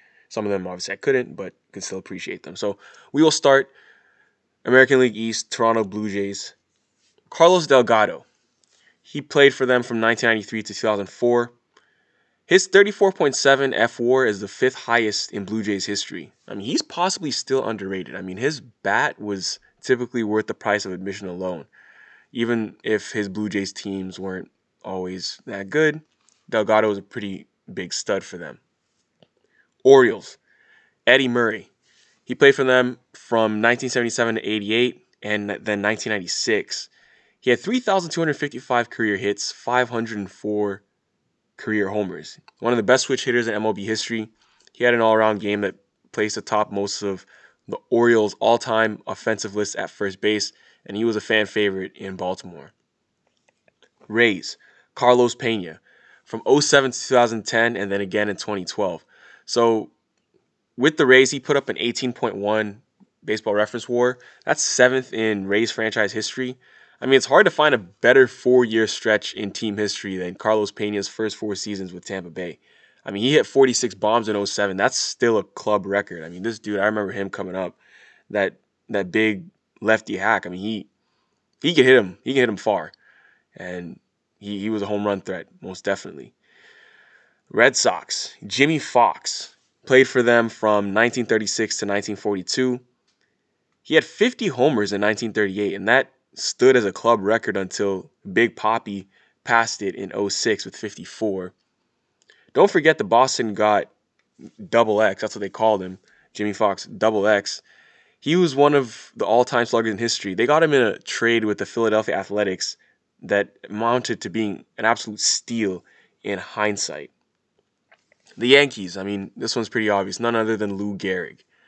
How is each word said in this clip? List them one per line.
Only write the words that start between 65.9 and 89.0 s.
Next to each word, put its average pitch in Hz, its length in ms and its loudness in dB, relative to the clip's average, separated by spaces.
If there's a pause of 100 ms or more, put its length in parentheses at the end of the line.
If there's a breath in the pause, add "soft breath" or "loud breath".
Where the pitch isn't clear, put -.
history. 127 460 -6 (460 soft breath)
I - 20 -6
mean, 135 120 6
it's 123 100 4
hard 147 180 8
to 170 60 2
find 151 240 4
a 120 40 4
better 123 480 6
four-year 113 600 2
stretch - 480 0
in 104 160 -6
team 104 260 -6
history 101 400 -6
than 90 200 -8
Carlos 107 340 0
Pena's 104 380 -6
first 110 280 -6
four 104 180 -6
seasons 95 380 -8
with 87 140 -16
Tampa 92 240 -10
Bay. 85 300 -12 (440 soft breath)
I 104 60 -10
mean, 101 120 -6
he 131 120 4
hit 131 100 6
forty-six 127 500 2
bombs 107 360 0
in 104 60 -2
oh 101 100 -2
seven. 98 320 -2
That's 113 180 0
still - 400 0
a 98 80 0
club 104 400 -4
record. 98 400 -4
I 85 60 -16
mean, 90 120 -14
this 110 160 -6
dude, 104 220 -6
I 101 60 2
remember 104 260 -2
him 98 160 -6
coming 95 280 -10
up, 90 200 -8 (540 soft breath)
that, 98 240 -2 (340)
that 98 220 -4
big 107 340 0 (380)
lefty 107 340 -2
hack. 98 300 -2
I - 20 -12
mean, 90 120 -12
he, 104 260 -8 (760)
he 170 140 -2
could 135 100 8
hit 127 140 8
him. 92 260 0
He 131 80 -4
could 139 80 2
hit 123 80 4
him 104 80 -4
far. 92 360 -4 (640 soft breath)
And 90 460 -12 (380)
he, 101 220 -12
he 107 100 -6
was 107 100 -4
a 101 60 -6
home 104 200 -4
run 101 140 -2
threat, 87 280 -12 (120)
most 95 240 -14
definitely. 87 480 -8 (1200 soft breath)
Red 127 260 2
Sox, - 580 -4 (120)
Jimmy 143 320 0
Fox, - 800 -2 (300)